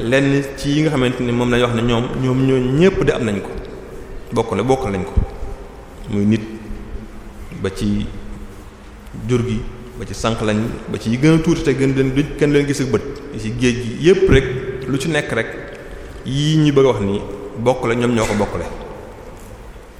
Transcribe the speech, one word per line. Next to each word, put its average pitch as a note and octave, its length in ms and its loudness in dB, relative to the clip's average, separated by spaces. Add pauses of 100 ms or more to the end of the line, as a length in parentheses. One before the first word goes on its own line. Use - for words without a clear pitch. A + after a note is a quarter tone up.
lenn C#3 420 4 (140)
ci - 140 -4
yi D3 120 2
nga D#3 80 2
xamante B2+ 320 2
ni A#2+ 100 0
moom A#2+ 180 4
lañ A#2+ 120 4
wax A#2 120 4
ne A2+ 80 2
ñoom, A#2+ 220 4 (180)
ñoom C3 240 4
ñoo C3 120 6 (200)
ñépp F#3+ 260 4
di C#3 80 4
am B2+ 120 -2
nañ G2+ 160 0
ko, - 100 -8 (800)
bokk A#2 240 0
na, G2 60 2
bokk C3 280 2
nañ F#2 140 -2
ko, - 80 -8 (960)
muy G2+ 160 0
nit A2 160 4 (1160)
ba G2 140 -4
ci G#2 320 0 (1200)
jur A#2+ 180 2
gi, G#2+ 140 -2 (380)
ba G#2+ 80 -10
ci F#2+ 80 -8
sànq A2+ 280 -2
lañ, G#2+ 160 2 (300)
ba G#2+ 100 -4
ci - 120 -4
yi B2 80 0
gën D#3 160 6
a D#3+ 40 6
tuuti E3 240 2
te C#3 120 2
gën C3+ 200 2
leen, C3+ 200 2
duñ C#3+ 240 0
kenn D3 140 4
leen C#3+ 140 4
gis C#3 140 0
ak B2+ 100 -2
bët, A2 120 2 (360)
ci G#2+ 200 -4
géej B2 240 4
gi A2+ 140 -6 (100)
yépp F#3+ 240 6
rek, C3+ 140 8 (440)
lu C3+ 100 0
ci E3+ 100 -4
nekk D3 240 0
rek, A2+ 140 0 (760)
yii D3 320 2
ñi D3+ 160 6
bëgg C3+ 140 8
a - 20 6
wax G#2+ 120 2
ni G2+ 200 0 (380)
bokk A#2+ 280 2
la, A#2 80 2
ñoom A#2+ 200 2
ñoo A2 120 2
ko G#2+ 80 0
bokkule. F#2+ 300 -2 (1400)